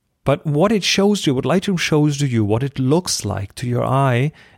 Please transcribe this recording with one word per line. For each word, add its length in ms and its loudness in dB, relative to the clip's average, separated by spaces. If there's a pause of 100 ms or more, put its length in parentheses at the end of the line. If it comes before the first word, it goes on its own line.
(240)
But 200 0
what 280 2
it 100 0
shows 420 2
you, 120 2
what 80 -4
Lightroom 340 0
shows 400 2
to 80 0
you, 180 2
what 200 0
it 160 -6
looks 440 0
like 320 -6
to 120 -6
your 160 -2
eye, 480 0 (260)